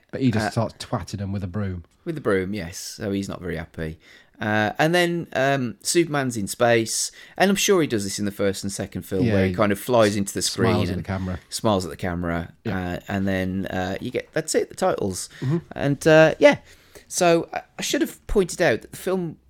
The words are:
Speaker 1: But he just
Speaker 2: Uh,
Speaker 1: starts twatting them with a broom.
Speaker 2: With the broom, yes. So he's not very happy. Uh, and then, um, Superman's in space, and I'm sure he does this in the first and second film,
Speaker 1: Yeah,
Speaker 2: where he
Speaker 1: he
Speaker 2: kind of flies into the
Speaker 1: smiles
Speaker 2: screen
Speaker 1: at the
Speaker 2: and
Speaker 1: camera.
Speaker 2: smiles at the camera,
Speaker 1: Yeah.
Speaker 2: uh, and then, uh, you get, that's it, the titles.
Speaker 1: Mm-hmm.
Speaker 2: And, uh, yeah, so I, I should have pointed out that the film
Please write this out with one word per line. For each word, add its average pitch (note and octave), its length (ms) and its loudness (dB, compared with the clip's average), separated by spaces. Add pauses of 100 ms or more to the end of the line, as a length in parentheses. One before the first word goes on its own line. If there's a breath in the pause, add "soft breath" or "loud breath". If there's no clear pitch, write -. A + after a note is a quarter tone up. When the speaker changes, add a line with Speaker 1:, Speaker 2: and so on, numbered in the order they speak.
(120)
Speaker 1:
But - 100 -6
he C3 80 4
just G#2+ 180 2
Speaker 2:
Uh, - 40 -4
Speaker 1:
starts - 240 -2 (100)
twatting G#2 320 -6
them G2 140 -6
with G2+ 120 -6
a F#2+ 40 -4
broom. F#2 360 -6 (220)
Speaker 2:
With E3+ 100 -6
the C#3 60 -10
broom, G2 320 0
yes. F#2 240 -8
So - 340 -8
he's G2 180 -2
not - 120 -10
very E2+ 140 -6
happy. D#2+ 420 -8 (460 loud breath)
Uh, G#2+ 340 0
and D#3+ 160 2
then, E3+ 400 2
um, C3 480 0
Superman's D3 540 0
in G2 120 -4
space, A#2 640 2 (260 loud breath)
and F#3+ 120 4
I'm G3 60 2
sure G3 260 4
he C#3+ 60 2
does G#2 160 0
this G2 160 -6
in G#2 60 -2
the G2 60 -2
first G2 300 -2
and G2+ 100 -6
second F#2+ 320 -8
film, F#2+ 220 -2
Speaker 1:
Yeah, A2 100 2
Speaker 2:
where F#2+ 100 4
he F#2+ 60 2
Speaker 1:
he F2+ 40 -4
Speaker 2:
kind G#2 160 2
of G2 80 0
flies A2 380 4
into G2 160 -2
the F#2+ 80 -4
Speaker 1:
smiles G2+ 320 2
Speaker 2:
screen G#2 80 2
Speaker 1:
at - 60 0
the G2+ 80 -2
Speaker 2:
and E2+ 100 -6
Speaker 1:
camera. F#2 420 -4
Speaker 2:
smiles G2 380 0
at D2+ 60 -8
the D2+ 40 -12
camera, F2 580 -4 (120)
Speaker 1:
Yeah. G2 120 -4
Speaker 2:
uh, F2+ 300 -4
and G2 180 -2
then, F#2+ 420 -2
uh, F#2 340 -4
you B2 100 -8
get, - 220 -6
that's D#3+ 200 -4
it, - 140 0
the - 80 -20
titles. G2+ 540 -2 (100)
Speaker 1:
Mm-hmm. C#3+ 180 0 (140)
Speaker 2:
And, C#3 340 -2
uh, D#3 340 8
yeah, C#4+ 180 8 (500 loud breath)
so E3+ 460 2
I, - 80 -6 (180)
I - 20 -8
should D4 200 0
have - 260 -4
pointed F3+ 340 0
out B2+ 200 4
that - 100 -20
the - 60 -16
film F3 400 -4 (120)